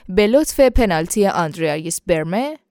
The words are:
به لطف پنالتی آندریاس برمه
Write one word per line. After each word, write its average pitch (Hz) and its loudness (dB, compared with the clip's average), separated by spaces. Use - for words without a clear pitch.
به 202 2
لطف 277 2
پنالتی 208 2
آندریاس 160 -4
برمه 180 -2